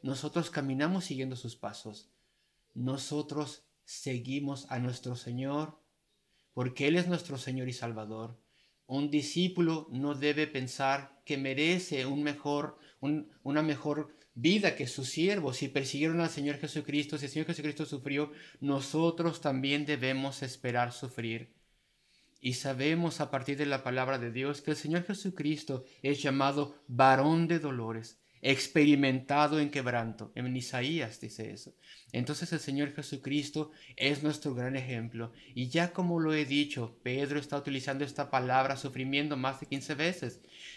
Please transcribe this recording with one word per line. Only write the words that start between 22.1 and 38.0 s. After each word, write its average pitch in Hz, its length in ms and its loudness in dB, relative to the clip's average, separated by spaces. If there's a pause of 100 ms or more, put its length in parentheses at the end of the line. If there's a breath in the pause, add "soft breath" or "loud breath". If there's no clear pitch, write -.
Y 127 140 0
sabemos 147 680 0
a 135 100 -2
partir 139 260 -2
de 147 80 0
la 139 180 0
palabra 131 360 0
de 120 120 -4
Dios 135 300 -2
que - 80 -4
el 151 80 2
Señor 170 260 0
Jesucristo 151 800 0 (200 loud breath)
es 139 180 2
llamado 139 560 2 (100)
varón 135 600 8
de 170 100 4
dolores, 117 640 -4 (200 soft breath)
experimentado 143 1200 6
en 147 120 2
quebranto. 120 640 -2
En 127 200 -2
Isaías 127 640 -2
dice 113 320 -10
eso. - 220 -16 (380 loud breath)
Entonces 147 420 -2
el 160 60 0
Señor 143 340 -2
Jesucristo 143 800 -4 (240 loud breath)
es 139 260 2
nuestro 151 320 0
gran 123 220 -2
ejemplo. 117 580 -6 (220 loud breath)
Y 127 140 -4
ya 170 220 2
como 175 280 0
lo 156 160 4
he 151 100 2
dicho, 135 560 0
Pedro 139 380 0
está 143 180 -4
utilizando 139 480 -2